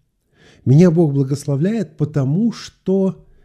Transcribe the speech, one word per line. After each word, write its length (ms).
меня 260
Бог 220
благословляет, 840
потому 560
что 760